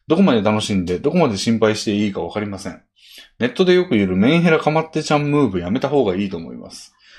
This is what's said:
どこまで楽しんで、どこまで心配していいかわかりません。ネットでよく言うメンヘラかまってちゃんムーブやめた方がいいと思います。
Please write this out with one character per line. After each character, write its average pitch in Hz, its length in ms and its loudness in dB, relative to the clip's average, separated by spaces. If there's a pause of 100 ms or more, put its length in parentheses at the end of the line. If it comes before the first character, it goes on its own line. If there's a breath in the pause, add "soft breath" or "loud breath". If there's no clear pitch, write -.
ど 160 80 4
こ 196 60 6
ま 160 120 4
で 110 80 2
楽 107 180 0
し 107 140 -4
ん 92 100 0
で、 87 140 -2
ど 139 120 -2
こ 170 80 0
ま 160 100 4
で 104 80 -2
心 113 220 -2
配 107 180 2
し - 80 -8
て 107 100 -2
い 104 140 0
い 98 40 -6
か 92 80 -8
わ 85 120 -6
か 107 80 -6
り 107 60 -6
ま 98 120 -10
せ 90 120 -12
ん。 80 120 -16 (560 loud breath)
ネ 233 80 -2
ッ 247 80 -4
ト 190 100 0
で 180 80 4
よ 180 140 2
く 139 80 0
言 98 160 2
う 92 60 -2
メ 123 200 4
ン 170 60 2
ヘ 165 80 4
ラ 156 80 4
か - 120 -2
ま 156 120 2
っ - 80 -14
て 156 120 -4
ち 151 100 -4
ゃ 151 40 4
ん 147 140 -2
ム 147 140 2
ー 123 40 2
ブ 95 120 -4
や 87 100 -4
め 123 100 -2
た 139 80 -2
方 139 160 2
が 95 100 0
い 101 120 -2
い 95 40 -8
と 92 60 -8
思 80 160 -12
い 60 60 -16
ま - 120 -18
す。 - 240 -20 (240 loud breath)